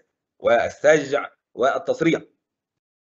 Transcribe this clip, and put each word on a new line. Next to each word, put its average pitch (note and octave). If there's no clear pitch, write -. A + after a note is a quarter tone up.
والسجع A#2+
والتصريع. C3